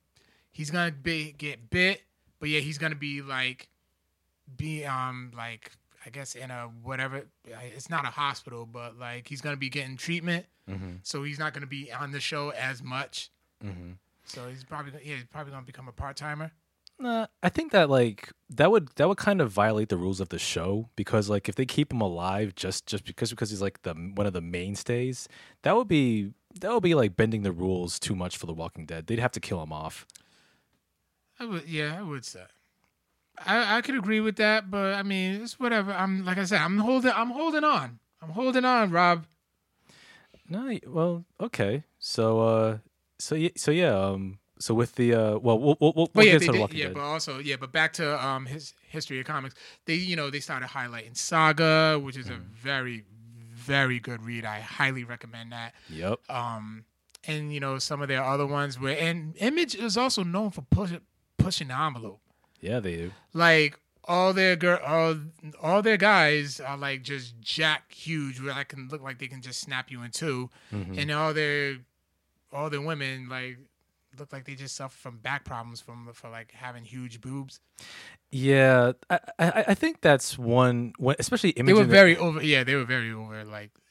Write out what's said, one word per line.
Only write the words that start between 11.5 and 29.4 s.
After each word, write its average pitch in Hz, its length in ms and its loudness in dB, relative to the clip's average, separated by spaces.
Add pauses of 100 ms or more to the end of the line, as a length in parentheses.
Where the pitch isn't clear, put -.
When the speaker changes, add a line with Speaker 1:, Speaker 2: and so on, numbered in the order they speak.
Speaker 1:
gonna 151 140 -12
be 139 240 -12
on 139 200 -10
the 143 80 -8
show 143 320 -4
as 127 320 -8
much. 131 460 -8 (340)
Speaker 2:
Mm-hmm. 87 280 -12 (340)
Speaker 1:
So 123 220 -14
he's 131 160 -16
probably 147 280 -12
gonna, 143 140 -18
yeah, 147 100 -10
he's 123 100 -12
probably 143 260 -14
gonna 131 140 -14
become 131 220 -18
a 123 40 -18
part-timer. 147 600 -10 (480)
Speaker 2:
Nah, 233 260 -2 (160)
I 175 80 4
think 320 220 -4
that, 170 180 8
like, 120 420 2 (200)
that 147 180 6
would, 202 260 4
that 151 120 4
would 196 100 2
kind 196 240 2
of 120 100 2
violate 107 380 4
the 95 80 0
rules 92 220 -2
of 92 100 -4
the 85 80 -8
show 98 580 -4
because, 104 340 0
like, 104 200 -2
if 98 60 -8
they 131 100 0
keep 147 260 -2
him 123 80 -2
alive 95 560 -2
just, - 300 -6
just - 200 -6
because, - 260 -6
because 117 180 -6
he's, 101 120 -6
like, 98 200 -4
the, 87 120 -8
one 98 340 -4
of 95 60 -2
the 90 80 -4
mainstays, 101 840 -6 (360)
that 170 120 4
would 240 120 2
be, 117 440 2 (280)
that 202 120 -4
would 233 120 2
be, 175 100 4
like, 113 220 4
bending 110 260 -2
the 98 100 0
rules 90 480 -2
too - 160 -4
much 90 220 -6
for - 80 -10
The 82 80 -8
Walking 80 320 -10
Dead. 80 220 -12
They'd 113 120 -2
have 123 120 0
to - 80 -8
kill 87 240 -6